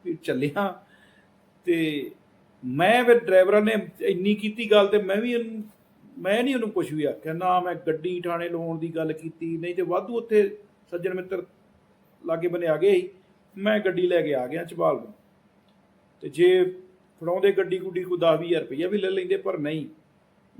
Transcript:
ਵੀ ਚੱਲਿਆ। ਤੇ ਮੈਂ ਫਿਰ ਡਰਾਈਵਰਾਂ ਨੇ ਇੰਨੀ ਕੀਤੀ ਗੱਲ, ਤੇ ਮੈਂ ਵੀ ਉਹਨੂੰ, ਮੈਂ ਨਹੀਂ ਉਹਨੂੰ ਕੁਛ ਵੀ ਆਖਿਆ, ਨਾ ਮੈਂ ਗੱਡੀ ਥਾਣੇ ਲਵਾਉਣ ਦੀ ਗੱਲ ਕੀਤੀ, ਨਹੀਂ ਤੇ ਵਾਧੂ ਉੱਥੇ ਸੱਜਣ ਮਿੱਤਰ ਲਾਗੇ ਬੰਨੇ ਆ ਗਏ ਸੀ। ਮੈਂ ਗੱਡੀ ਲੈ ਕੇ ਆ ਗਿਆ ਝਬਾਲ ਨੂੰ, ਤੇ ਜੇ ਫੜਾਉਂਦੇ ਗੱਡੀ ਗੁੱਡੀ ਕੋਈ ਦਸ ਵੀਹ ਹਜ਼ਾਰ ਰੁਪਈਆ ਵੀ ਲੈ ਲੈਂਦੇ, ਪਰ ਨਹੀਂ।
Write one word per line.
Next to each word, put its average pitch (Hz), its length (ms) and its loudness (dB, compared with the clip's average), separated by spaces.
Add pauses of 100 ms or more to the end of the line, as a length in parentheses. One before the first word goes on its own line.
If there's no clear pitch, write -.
ਵੀ 170 100 -6
ਚੱਲਿਆ। 156 720 -4 (800)
ਤੇ 156 460 -2 (540)
ਮੈਂ 180 400 4
ਫਿਰ 233 140 8
ਡਰਾਈਵਰਾਂ 190 440 6
ਨੇ 208 260 0 (120)
ਇੰਨੀ 196 340 2
ਕੀਤੀ 214 360 -4
ਗੱਲ, 208 160 8
ਤੇ 202 120 4
ਮੈਂ 190 180 -2
ਵੀ 240 180 -2
ਉਹਨੂੰ, 226 300 -6 (540)
ਮੈਂ 196 240 0
ਨਹੀਂ 269 120 0
ਉਹਨੂੰ 220 160 -2
ਕੁਛ 160 220 -2
ਵੀ 151 120 -4
ਆਖਿਆ, 151 280 -4
ਨਾ 180 280 0
ਮੈਂ 175 140 -4
ਗੱਡੀ 165 460 -4
ਥਾਣੇ 170 280 -4
ਲਵਾਉਣ 165 300 -6
ਦੀ 165 180 -6
ਗੱਲ 160 160 -2
ਕੀਤੀ, 165 440 -8
ਨਹੀਂ 175 180 -6
ਤੇ 180 80 -2
ਵਾਧੂ 196 340 -4
ਉੱਥੇ 214 420 0 (320)
ਸੱਜਣ 180 240 -6
ਮਿੱਤਰ 185 320 -8 (800)
ਲਾਗੇ 170 220 -2
ਬੰਨੇ 175 180 -4
ਆ 156 100 2
ਗਏ 180 240 4
ਸੀ। 180 80 -6 (480)
ਮੈਂ 208 240 0
ਗੱਡੀ 185 260 0
ਲੈ 175 160 2
ਕੇ 147 120 -2
ਆ 127 120 -2
ਗਿਆ 165 180 -8
ਝਬਾਲ 165 320 0
ਨੂੰ, - 160 -12 (1080)
ਤੇ 151 80 -8
ਜੇ 180 360 4 (560)
ਫੜਾਉਂਦੇ 185 320 0
ਗੱਡੀ 185 260 0
ਗੁੱਡੀ 185 240 -6
ਕੋਈ 180 160 -4
ਦਸ 160 220 4
ਵੀਹ 170 80 -8
ਹਜ਼ਾਰ 165 140 0
ਰੁਪਈਆ 143 260 -6
ਵੀ 202 100 0
ਲੈ 185 120 -2
ਲੈਂਦੇ, 185 260 -2
ਪਰ 185 220 -4
ਨਹੀਂ। 151 280 -6 (720)